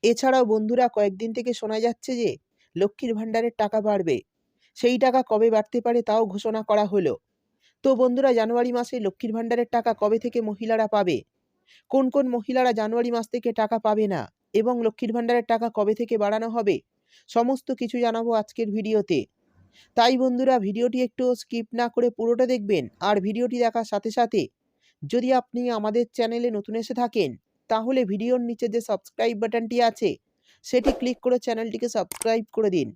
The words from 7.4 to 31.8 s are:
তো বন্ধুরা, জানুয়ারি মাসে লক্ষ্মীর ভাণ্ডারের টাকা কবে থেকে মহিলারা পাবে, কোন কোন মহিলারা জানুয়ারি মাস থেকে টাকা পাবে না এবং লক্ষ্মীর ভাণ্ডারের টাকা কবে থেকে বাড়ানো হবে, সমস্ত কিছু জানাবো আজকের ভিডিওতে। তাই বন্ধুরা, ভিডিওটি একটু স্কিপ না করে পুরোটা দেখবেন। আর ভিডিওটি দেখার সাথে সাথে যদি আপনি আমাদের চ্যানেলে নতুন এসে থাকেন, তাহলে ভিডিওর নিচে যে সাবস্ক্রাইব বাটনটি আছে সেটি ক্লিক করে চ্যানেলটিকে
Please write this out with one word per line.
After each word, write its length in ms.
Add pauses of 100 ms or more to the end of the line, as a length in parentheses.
তো 120
বন্ধুরা, 380
জানুয়ারি 380
মাসে 280
লক্ষ্মীর 340
ভাণ্ডারের 380
টাকা 220
কবে 260
থেকে 220
মহিলারা 460
পাবে, 300 (720)
কোন 180
কোন 180
মহিলারা 460
জানুয়ারি 380
মাস 160
থেকে 260
টাকা 260
পাবে 280
না 140 (320)
এবং 200 (100)
লক্ষ্মীর 300
ভাণ্ডারের 340
টাকা 280
কবে 200
থেকে 220
বাড়ানো 320
হবে, 260 (540)
সমস্ত 460
কিছু 240
জানাবো 340
আজকের 380
ভিডিওতে। 480 (800)
তাই 200
বন্ধুরা, 420
ভিডিওটি 420
একটু 220 (120)
স্কিপ 380
না 160
করে 220
পুরোটা 340
দেখবেন। 380 (160)
আর 220
ভিডিওটি 380
দেখার 300
সাথে 220
সাথে 300 (640)
যদি 300
আপনি 360
আমাদের 440
চ্যানেলে 380
নতুন 240
এসে 180
থাকেন, 360 (400)
তাহলে 360
ভিডিওর 360
নিচে 280
যে 120
সাবস্ক্রাইব 580
বাটনটি 420
আছে 280 (560)
সেটি 280
ক্লিক 260
করে 200
চ্যানেলটিকে 500